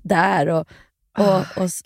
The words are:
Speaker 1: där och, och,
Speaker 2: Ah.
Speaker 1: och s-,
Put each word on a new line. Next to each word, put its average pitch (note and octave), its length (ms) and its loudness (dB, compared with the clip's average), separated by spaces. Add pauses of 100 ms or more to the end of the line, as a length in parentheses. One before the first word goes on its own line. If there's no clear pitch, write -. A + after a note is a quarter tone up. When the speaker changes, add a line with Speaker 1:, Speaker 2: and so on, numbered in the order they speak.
Speaker 1:
där F3 420 2
och, E3 100 0 (580)
och, G3+ 80 2
Speaker 2:
Ah. F#3+ 200 2 (120)
Speaker 1:
och F#3+ 80 -2
s-, - 200 -8